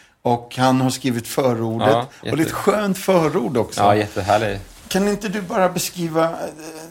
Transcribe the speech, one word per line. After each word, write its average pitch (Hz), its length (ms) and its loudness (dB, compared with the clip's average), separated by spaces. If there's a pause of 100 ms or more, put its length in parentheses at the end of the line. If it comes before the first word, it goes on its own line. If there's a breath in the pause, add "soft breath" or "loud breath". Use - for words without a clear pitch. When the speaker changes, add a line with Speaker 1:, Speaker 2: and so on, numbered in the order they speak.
(220 soft breath)
Speaker 1:
Och 123 360 -2
han 131 220 4
har 131 100 2
skrivit 117 380 -4
förordet. 113 600 0
Speaker 2:
Ja, 113 140 4
Speaker 1:
Och - 60 -8 (140 loud breath)
det - 60 -8
är 117 40 -2
ett 143 60 -2
Speaker 2:
jätte- 160 140 0
Speaker 1:
skönt 202 460 0
förord 175 580 2
också. 104 240 -2
Speaker 2:
Ja, 104 160 6
jättehärligt. 101 680 0 (260)
Speaker 1:
Kan 196 200 0
inte 208 200 -2
du 202 140 -4
bara 185 260 2
beskriva, 165 640 -2
eh, 170 160 -8 (420)